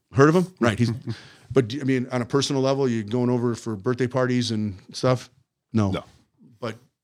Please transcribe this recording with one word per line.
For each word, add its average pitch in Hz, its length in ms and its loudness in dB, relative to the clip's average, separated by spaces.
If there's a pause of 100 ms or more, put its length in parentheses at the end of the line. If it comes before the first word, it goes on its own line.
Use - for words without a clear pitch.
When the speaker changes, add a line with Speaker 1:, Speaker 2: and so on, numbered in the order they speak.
(120)
Speaker 1:
Heard 139 160 8
of 160 80 4
him? 180 100 2 (140)
Right. 113 180 2
He's, 117 140 2 (280)
Speaker 2:
<laughs> - 320 -20
Speaker 1:
but 131 160 2
do, 139 120 -10
I 135 40 -8
mean, 127 280 0
on 123 100 -2
a 117 40 -4
personal 139 360 0
level, 135 260 0
you 113 140 -2
going 123 260 -2
over 120 260 0
for 110 220 -8
birthday 123 300 -2
parties 123 460 0
and 107 240 -4 (160)
stuff? 127 360 0 (440)
No. 104 180 2
Speaker 2:
No. 92 140 -6 (560)
Speaker 1:
But 110 160 -8 (280)